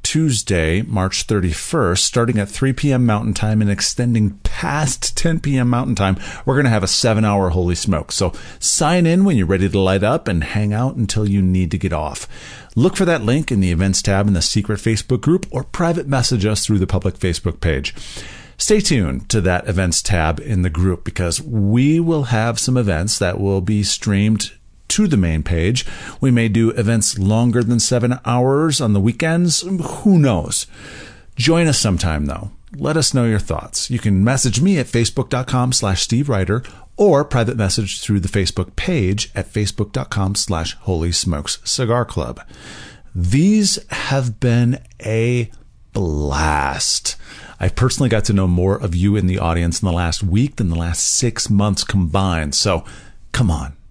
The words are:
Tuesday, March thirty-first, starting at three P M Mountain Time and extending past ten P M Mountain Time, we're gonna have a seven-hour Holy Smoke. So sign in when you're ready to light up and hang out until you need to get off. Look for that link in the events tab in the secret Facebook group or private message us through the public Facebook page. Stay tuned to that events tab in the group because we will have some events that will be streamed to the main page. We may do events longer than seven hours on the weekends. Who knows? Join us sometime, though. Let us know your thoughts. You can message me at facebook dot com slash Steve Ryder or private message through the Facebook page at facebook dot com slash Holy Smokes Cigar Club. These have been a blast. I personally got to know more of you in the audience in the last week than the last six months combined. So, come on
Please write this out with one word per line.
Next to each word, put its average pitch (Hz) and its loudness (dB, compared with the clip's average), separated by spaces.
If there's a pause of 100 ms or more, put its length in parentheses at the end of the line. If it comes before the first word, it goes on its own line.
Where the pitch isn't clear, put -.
Tuesday, 101 0
March 95 -2
thirty-first, 95 0
starting 117 0
at 101 -2
three 135 -2
P 139 0
M 127 2
Mountain 110 0
Time 107 0
and 104 2
extending 110 0
past - -2
ten 165 0
P 139 0
M 123 2
Mountain 123 0
Time, 95 2 (300)
we're 135 2
gonna 135 4
have 107 2
a - -2
seven-hour 104 2
Holy 87 2
Smoke. 85 -2
So 90 0 (280)
sign 170 2
in 175 4
when 185 4
you're 92 2
ready 95 2
to 101 2
light 95 2
up 127 0
and 85 0
hang 104 -2
out 120 -2
until 107 0
you 98 2
need 92 2
to 90 -2
get 82 -2
off. 76 -6 (480)
Look 143 4
for 196 2
that 165 2
link 135 0
in 107 2
the 90 2
events 92 2
tab 101 2
in 101 4
the 87 2
secret 104 -2
Facebook 117 0
group 180 2
or 123 -6
private 170 -2
message 123 0
us 107 0
through 107 2
the 92 2
public 92 -2
Facebook - -4
page. 71 0 (640)
Stay 214 2
tuned 87 0
to 110 2
that 90 0
events 90 0
tab 80 0
in 95 0
the 87 2
group 90 0
because 87 -4
we 123 2
will 165 0
have 113 0
some 127 0
events 95 0
that 98 -2
will 98 0
be 104 0
streamed 101 0 (340)
to 208 2
the 147 2
main 80 2
page. 87 0 (360)
We 131 2
may 117 4
do 113 2
events 110 0
longer 110 2
than 117 0
seven 123 0
hours 135 2
on 113 2
the 101 4
weekends. 160 0
Who 185 2
knows? 113 2 (680)
Join 165 4
us 143 2
sometime, 82 0
though. 71 -8 (240)
Let 139 -2
us - 0
know 127 2
your 110 2
thoughts. - -6
You 123 -2
can 98 2
message 120 0
me 185 4
at 123 -2
facebook 117 -2
dot 127 -4
com 127 0
slash 98 0
Steve 135 0
Ryder 104 0 (340)
or 156 4
private 120 0
message 101 -2
through 101 0
the 85 -4
Facebook 92 -2
page 107 0
at 98 -6
facebook 104 -4
dot - -6
com 98 -2
slash 82 -4
Holy 85 -2
Smokes 76 -4
Cigar 120 0
Club. 62 -8 (760)
These 170 2 (120)
have 127 -4
been 120 2 (240)
a 113 0 (420)
blast. 73 -2 (460)
I 92 0
personally 127 0
got 107 2
to - 0
know 95 2
more 90 2
of 87 -4
you 98 2
in 92 2
the 92 0
audience 85 0
in 101 0
the 90 2
last 85 -2
week 101 0
than 101 0
the 82 0
last 85 -2
six - -2
months 104 2
combined. 85 0
So, 90 0 (480)
come 110 2
on 71 -4 (140)